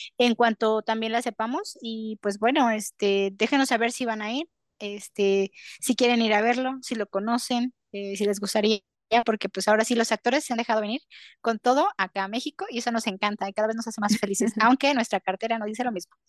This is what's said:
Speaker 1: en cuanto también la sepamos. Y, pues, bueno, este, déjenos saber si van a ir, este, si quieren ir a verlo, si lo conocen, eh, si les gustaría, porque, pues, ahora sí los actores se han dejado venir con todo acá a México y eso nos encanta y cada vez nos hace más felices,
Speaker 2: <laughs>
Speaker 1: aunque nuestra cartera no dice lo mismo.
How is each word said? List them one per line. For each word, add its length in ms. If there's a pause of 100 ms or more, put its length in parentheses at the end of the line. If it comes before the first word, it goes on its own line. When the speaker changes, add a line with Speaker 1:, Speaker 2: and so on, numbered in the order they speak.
(180)
Speaker 1:
en 160
cuanto 480
también 300
la 100
sepamos. 600
Y, 400
pues, 160
bueno, 320
este, 640
déjenos 340
saber 240
si 120
van 180
a 100
ir, 160 (300)
este, 720 (280)
si 160
quieren 260
ir 120
a 80
verlo, 400
si 120
lo 140
conocen, 680 (180)
eh, 240
si 80
les 160
gustaría, 400 (440)
porque, 240
pues, 200
ahora 160
sí 100
los 180
actores 320
se 80
han 60
dejado 220
venir 200 (400)
con 180
todo 380
acá 280
a 40
México 420
y 80
eso 140
nos 140
encanta 420
y 40
cada 160
vez 80
nos 100
hace 140
más 180
felices, 380
Speaker 2:
<laughs> 40
Speaker 1:
aunque 340
nuestra 260
cartera 380
no 80
dice 180
lo 80
mismo. 220 (140)